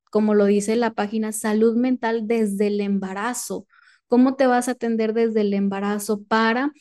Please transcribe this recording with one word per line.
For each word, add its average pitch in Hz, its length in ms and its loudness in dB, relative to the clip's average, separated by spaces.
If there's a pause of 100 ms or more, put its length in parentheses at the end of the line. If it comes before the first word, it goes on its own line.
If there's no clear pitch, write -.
(120)
como 214 220 2
lo 202 120 4
dice 208 300 2
la 233 180 0
página, 214 380 -4
salud 220 460 0
mental 233 500 -2
desde 208 400 0
el 202 140 -2
embarazo. 196 880 -6 (400)
¿Cómo 254 280 4
te 269 100 2
vas 247 220 2
a 254 60 -2
atender 220 400 -2
desde 226 280 0
el 208 120 0
embarazo 202 720 -2
para 226 560 0